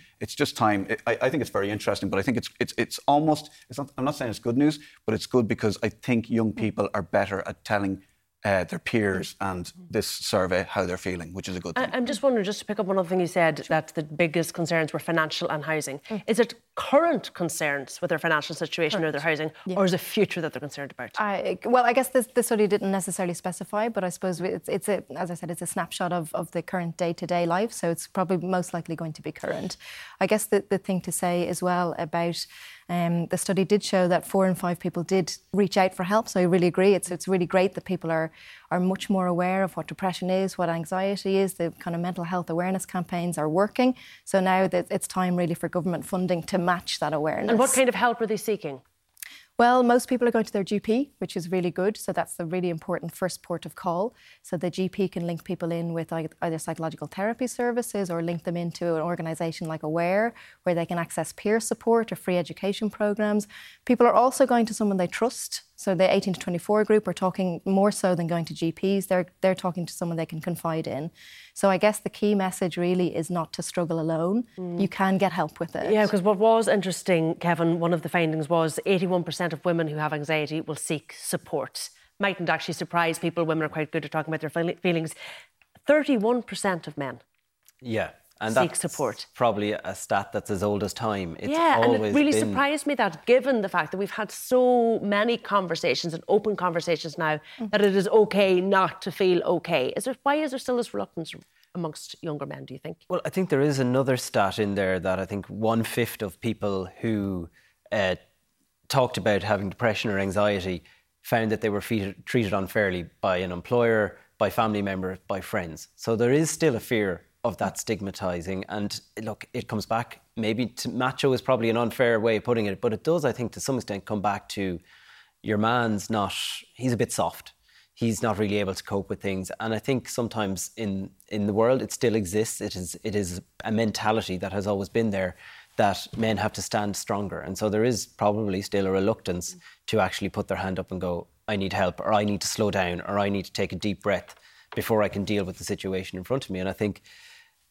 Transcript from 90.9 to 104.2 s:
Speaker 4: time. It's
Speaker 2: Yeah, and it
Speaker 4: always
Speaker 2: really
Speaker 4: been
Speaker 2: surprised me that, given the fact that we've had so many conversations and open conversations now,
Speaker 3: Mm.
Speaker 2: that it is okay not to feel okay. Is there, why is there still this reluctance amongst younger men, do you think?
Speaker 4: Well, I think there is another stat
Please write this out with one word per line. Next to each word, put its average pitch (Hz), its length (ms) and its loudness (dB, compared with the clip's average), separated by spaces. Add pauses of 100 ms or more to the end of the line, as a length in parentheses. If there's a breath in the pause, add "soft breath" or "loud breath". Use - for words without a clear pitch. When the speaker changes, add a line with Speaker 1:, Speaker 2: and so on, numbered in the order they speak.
Speaker 4:
time. 101 420 -4
It's 262 140 -6
Speaker 2:
Yeah, 320 240 4
and 233 180 4
it - 40 2
Speaker 4:
always 214 180 0
Speaker 2:
really 294 160 6
Speaker 4:
been 220 180 2
Speaker 2:
surprised 285 380 0
me 285 80 0
that, 196 320 -2
given 247 340 4
the 190 80 -2
fact 165 220 0
that 185 80 -4
we've 196 100 -2
had 208 220 -6
so 247 720 4
many 208 360 2
conversations 170 800 0
and 165 120 -12
open 208 280 2
conversations 170 640 -2
now, 156 200 2 (200 loud breath)
Speaker 3:
Mm. 226 100 -6
Speaker 2:
that 202 120 4
it 196 140 6
is 196 120 4
okay 202 520 6
not 190 440 2
to 190 80 -6
feel 180 320 4
okay. 160 520 0
Is - 100 -4
there, 254 180 -4
why 285 140 2
is 311 120 0
there 254 100 -6
still 247 180 -2
this 240 140 -4
reluctance 190 440 -8 (400 soft breath)
amongst 165 480 -8
younger 147 240 -6
men, 139 180 -12
do 127 80 -14
you 139 60 -14
think? - 180 -12 (120)
Speaker 4:
Well, 180 160 -2
I - 40 -4
think 185 200 0
there 139 120 6
is 143 160 4
another 127 400 2
stat 101 400 0